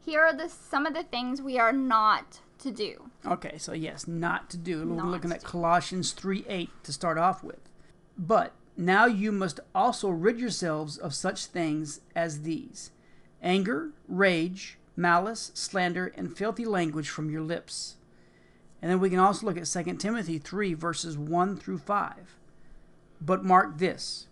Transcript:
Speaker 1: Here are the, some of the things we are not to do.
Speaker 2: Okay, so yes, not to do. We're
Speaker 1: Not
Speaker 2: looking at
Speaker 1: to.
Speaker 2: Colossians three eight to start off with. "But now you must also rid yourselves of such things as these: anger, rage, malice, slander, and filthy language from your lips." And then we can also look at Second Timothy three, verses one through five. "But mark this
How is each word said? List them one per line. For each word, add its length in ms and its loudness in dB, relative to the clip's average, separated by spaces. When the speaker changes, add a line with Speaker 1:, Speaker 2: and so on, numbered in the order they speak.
Speaker 1:
Here 200 0
are 160 6
the, 120 -6
some 380 -2
of 80 -2
the 80 -2
things 400 -4
we 160 -2
are 140 6
not 680 4
to 120 -6
do. 400 -6
Speaker 2:
Okay, 320 -4
so 140 -10
yes, 340 -6
not 440 -2
to 60 -10
do. 220 -4
We're 180 -4
Speaker 1:
Not 120 -2
Speaker 2:
looking 240 -2
at 80 -6
Speaker 1:
to. 60 -14
Speaker 2:
Colossians 680 0
three 360 -4
eight 220 -6
to 80 -10
start 260 -2
off 240 2
with. 260 -16
"But 360 2
now 300 6
you 260 2
must 280 -2
also 340 2
rid 300 2
yourselves 580 -4
of 180 -8
such 320 -4
things 540 -2
as 280 -2
these: 500 -8
anger, 480 0
rage, 720 2
malice, 580 2
slander, 520 -2
and 200 -8
filthy 280 -4
language 440 0
from 200 -4
your 140 -4
lips." 540 -8
And 100 -2
then 100 4
we 100 4
can 80 2
also 280 4
look 120 -2
at 80 -8
Second 320 -4
Timothy 400 -2
three, 360 -4
verses 440 -4
one 380 2
through 220 -6
five. 600 -4
"But 240 0
mark 340 6
this 540 -4